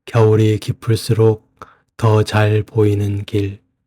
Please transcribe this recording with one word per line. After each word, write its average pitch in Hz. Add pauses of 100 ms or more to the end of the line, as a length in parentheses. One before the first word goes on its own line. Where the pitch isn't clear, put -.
겨울이 107
깊을수록 113 (380)
더 107
잘 107
보이는 101
길, 101 (240)